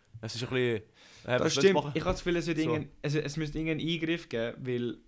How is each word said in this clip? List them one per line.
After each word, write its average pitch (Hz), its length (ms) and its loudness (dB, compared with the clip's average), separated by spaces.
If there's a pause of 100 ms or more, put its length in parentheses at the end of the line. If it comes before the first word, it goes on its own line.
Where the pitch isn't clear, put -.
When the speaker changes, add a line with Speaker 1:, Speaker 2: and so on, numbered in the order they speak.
(200)
Speaker 1:
Es 110 140 -8
ist - 80 -6
ein 120 80 -6
bisschen, 123 260 2
äh, 101 60 -6 (420)
Speaker 2:
Das 117 80 0
Speaker 1:
was 127 100 4
willst 156 140 2
du - 40 2
Speaker 2:
stimmt. 196 140 8
Speaker 1:
machen? 143 200 0
Speaker 2:
Ich 165 80 0
habe 180 100 0
das - 80 -4
Gefühl, 175 160 0
es 160 100 0
wird 165 120 0
Speaker 1:
So. 160 60 2
Speaker 2:
irgendein, 151 260 -2 (100)
es, 147 140 -2
es 143 240 -2
müsste 151 200 -4
irgendein 160 300 -2
Eingriff 165 400 -2
geben, 117 380 -4
weil 120 420 -2